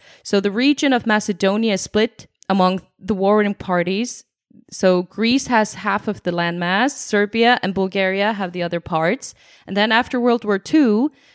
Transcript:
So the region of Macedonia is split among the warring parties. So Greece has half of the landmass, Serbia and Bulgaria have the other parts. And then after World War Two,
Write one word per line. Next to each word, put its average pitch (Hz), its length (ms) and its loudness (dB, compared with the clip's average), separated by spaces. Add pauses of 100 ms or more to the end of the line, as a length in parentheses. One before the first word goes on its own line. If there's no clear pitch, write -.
(220)
So - 180 0
the 202 100 0
region 269 440 2
of 240 120 0
Macedonia 214 680 0
is 190 80 -4
split - 440 -2 (220)
among 190 320 2 (180)
the 190 160 -4
warring 202 400 2
parties. 190 720 -4 (460)
So 180 320 2
Greece 226 460 -2
has 214 260 2
half 202 340 -4
of 202 140 -8
the 180 80 -4
landmass, 175 680 0
Serbia 226 640 0
and 196 120 -4
Bulgaria 190 580 -2
have 196 200 -6
the 175 100 -6
other 170 180 -4
parts. 170 540 -2 (320)
And 196 100 -10
then 214 160 2
after 247 260 0
World 240 280 0
War 202 120 0
Two, 254 540 2 (220)